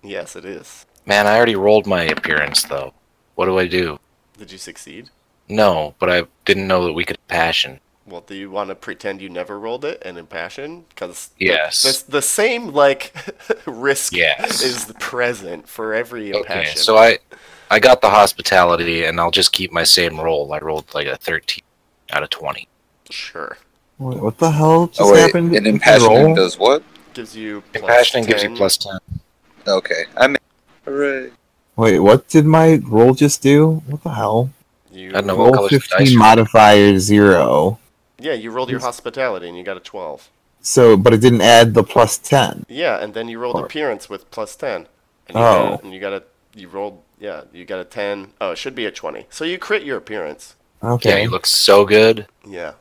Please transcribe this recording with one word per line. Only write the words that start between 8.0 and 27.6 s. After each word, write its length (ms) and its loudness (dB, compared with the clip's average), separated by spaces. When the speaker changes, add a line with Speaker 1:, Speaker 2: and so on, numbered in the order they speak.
Speaker 1:
Well, 180 -20
do 100 -18
you 160 -16
wanna 240 -10
pretend 460 -14
you 80 -18
never 300 -14
rolled 260 -12
it 200 -12
and 120 -16
impassion? 680 -16
'Cause 340 -16
the, 60 -4
Speaker 2:
Yes. 360 -2
Speaker 1:
the, 80 -16
the 80 -2
same, 520 -4
like, 400 0
<laughs> 200 -8
risk 480 -6
Speaker 2:
Yes. 480 -4
Speaker 1:
is 380 -6
present 720 -8
for 240 -10
every 400 -10
Speaker 2:
Okay, 60 -4
Speaker 1:
impassion. 420 -8
Speaker 2:
so 160 2
I, 200 6
I 80 2
got 220 4
the 80 2
hospitality, 960 2
and 140 -6
I'll 120 -2
just 220 0
keep 180 -6
my 120 -4
same 360 0
roll. 340 -4
I 60 -8
rolled, 340 -10
like, 140 -8
a 80 -8
thirteen 480 -10
out 100 -4
of 80 -12
twenty. 380 -12
Speaker 1:
Sure. 480 -16
Speaker 3:
Wait, 220 -10
what 200 -6
the 120 2
hell 360 2
just 140 -6
Speaker 4:
Oh, 100 6
wait, 100 8
Speaker 3:
happened? 340 2
Speaker 4:
and 100 0
Speaker 3:
Did 0 -
you 80 2
Speaker 4:
impassioning 520 6
Speaker 3:
roll? 100 4
Speaker 4:
does 240 -2
what? 240 0
Speaker 1:
Gives 220 -16
you 280 -14